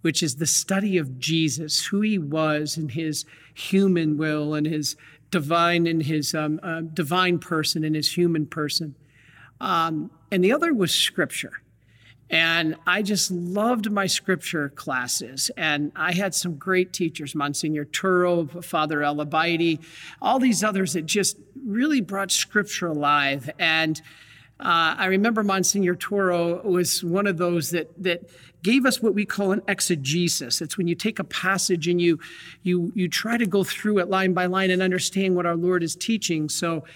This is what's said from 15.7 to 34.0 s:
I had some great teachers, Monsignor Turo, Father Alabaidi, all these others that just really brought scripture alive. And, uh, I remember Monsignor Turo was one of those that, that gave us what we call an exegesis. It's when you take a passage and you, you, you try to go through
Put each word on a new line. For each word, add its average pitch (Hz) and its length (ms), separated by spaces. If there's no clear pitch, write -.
I 170 160
had 190 200
some 175 220
great 185 380
teachers, 160 420
Monsignor 147 520
Turo, 175 800
Father 156 360
Alabaidi, 160 800
all 247 160
these 233 240
others 196 300
that 160 140
just 190 320
really 247 340
brought 190 300
scripture - 560
alive. 143 720
And, 160 420
uh, 165 360
I 196 100
remember 214 360
Monsignor 190 540
Turo 180 680
was 180 380
one 190 240
of 185 120
those 175 320
that, 165 200
that 175 260
gave 247 200
us 269 160
what 214 140
we 208 100
call 196 280
an 202 160
exegesis. 156 920
It's 160 160
when 175 120
you 170 80
take 220 240
a 175 40
passage 180 600
and 175 160
you, 170 160
you, 180 280
you 180 160
try 226 280
to 233 100
go 196 160
through 208 380